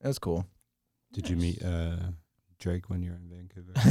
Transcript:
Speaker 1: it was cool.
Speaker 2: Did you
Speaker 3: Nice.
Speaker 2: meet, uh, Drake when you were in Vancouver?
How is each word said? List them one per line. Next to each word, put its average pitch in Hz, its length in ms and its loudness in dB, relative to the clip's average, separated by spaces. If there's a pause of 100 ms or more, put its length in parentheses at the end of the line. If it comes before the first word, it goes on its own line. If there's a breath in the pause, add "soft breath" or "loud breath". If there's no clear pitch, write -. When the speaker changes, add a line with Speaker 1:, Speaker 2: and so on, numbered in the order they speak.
Speaker 1:
it - 60 -6
was 135 140 -2
cool. 87 260 0 (680)
Speaker 2:
Did 98 180 -4
you 87 60 0
Speaker 3:
Nice. 85 80 2
Speaker 2:
meet, 87 200 -2
uh, 85 320 -2 (640)
Drake 90 320 -4
when 90 100 -2
you 87 100 -4
were 87 80 -10
in 87 100 -18
Vancouver? 90 440 -18 (180)